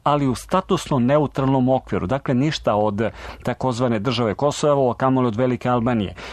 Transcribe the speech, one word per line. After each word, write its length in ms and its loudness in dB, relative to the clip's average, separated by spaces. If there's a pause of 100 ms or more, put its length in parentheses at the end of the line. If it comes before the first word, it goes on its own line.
ali 240 2
u 80 0
statusno 640 -2
neutralnom 720 2
okviru. 380 0
Dakle, 260 -2
ništa 420 0
od 360 0 (320)
takozvane 360 -2 (200)
države 340 0
Kosovo, 580 2
a 20 -2
kamoli 340 2
od 80 -2
Velike 340 0
Albanije. 460 0 (180)